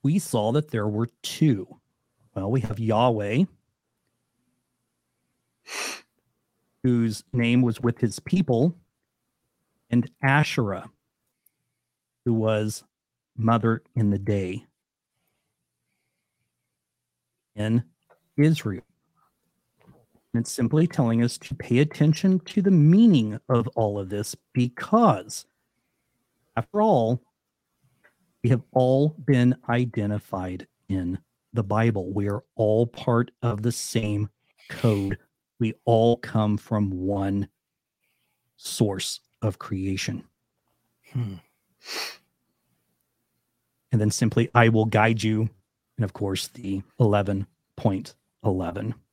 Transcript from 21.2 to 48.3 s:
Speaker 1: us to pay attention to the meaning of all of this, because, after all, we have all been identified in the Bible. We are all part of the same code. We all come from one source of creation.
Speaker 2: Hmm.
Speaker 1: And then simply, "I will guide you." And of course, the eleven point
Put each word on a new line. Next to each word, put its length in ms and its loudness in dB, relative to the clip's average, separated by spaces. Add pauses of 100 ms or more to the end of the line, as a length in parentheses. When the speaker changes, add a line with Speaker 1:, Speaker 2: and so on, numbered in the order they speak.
Speaker 1:
us 140 -2
to 180 -12
pay 260 -2
attention 600 2
to 220 -2
the 80 2
meaning 680 6 (120)
of 180 2
all 300 -2
of 100 -8
this, 260 -6 (200)
because, 880 2 (1120)
after 240 -4
all, 400 2 (1200)
we 60 0
have 140 2 (100)
all 380 4 (160)
been 280 4 (140)
identified 1000 -4 (220)
in 300 -4 (340)
the 100 -2
Bible. 520 0
We 160 -2
are 120 -6 (120)
all 320 2
part 440 -2 (120)
of 180 -2
the 120 0
same 580 -4 (400)
code. 480 0 (400)
We 160 -2 (100)
all 320 4
come 400 -2
from 340 -2
one 560 -4 (1120)
source 640 -4 (220)
of 160 -4
creation. 640 -6 (880)
Speaker 2:
Hmm. 220 -6 (2500)
Speaker 1:
And 100 2
then 100 2
simply, 440 0
"I 160 6
will 160 2
guide 360 2
you." 280 -2 (480)
And 60 -2
of 100 -8
course, 340 -6
the 340 -8 (160)
eleven 480 0 (300)
point 380 -4 (280)